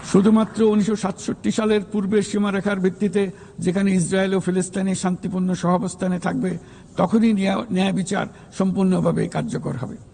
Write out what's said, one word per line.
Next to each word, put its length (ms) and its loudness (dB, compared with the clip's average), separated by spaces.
শুধুমাত্র 500 4
উনিশশো 340 2
সাতষট্টি 540 -4
সালের 300 2
পূর্বের 300 0
সীমারেখার 580 -2
ভিত্তিতে 500 0
যেখানে 360 0
ইসরায়েল 400 2
ও 60 2
ফিলিস্তিনি 540 -2
শান্তিপূর্ণ 600 -2
সহাবস্থানে 640 -2
থাকবে, 400 -2
তখনই 360 2
ন্যায়, 400 0
ন্যায় 200 2
বিচার 340 -2
সম্পূর্ণভাবে 720 2
কার্যকর 480 -4
হবে। 200 -8